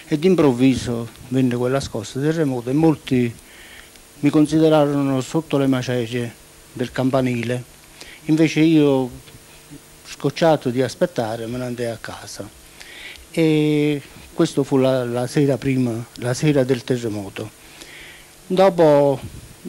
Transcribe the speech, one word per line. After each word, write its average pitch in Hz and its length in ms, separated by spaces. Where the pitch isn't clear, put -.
e 156 120
d'improvviso 131 920
venne 127 280
quella 123 240
scossa 117 380
del 147 120
terremoto 131 400
e - 20
molti 135 600
mi 147 100
considerarono 147 920
sotto 156 380
le 139 80
macerie 123 680
del 120 180
campanile. 123 720
Invece 156 360
io, 139 680
scocciato 151 600
di 123 120
aspettare, 113 640
me 123 120
ne 127 80
andai 120 200
a 113 140
casa. - 480
E 151 720
questo 156 320
fu 139 140
la, 131 260
la 120 220
sera 139 320
prima, 123 440
la 123 180
sera 143 320
del 123 180
terremoto. 110 680
Dopo 160 720